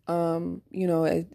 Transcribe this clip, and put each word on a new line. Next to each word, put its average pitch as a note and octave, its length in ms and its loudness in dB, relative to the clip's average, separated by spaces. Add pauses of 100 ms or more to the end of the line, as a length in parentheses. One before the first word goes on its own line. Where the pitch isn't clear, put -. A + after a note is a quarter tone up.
um, E3+ 540 -2 (100)
you F#3+ 160 -2
know, E3 160 4
it, E3+ 320 2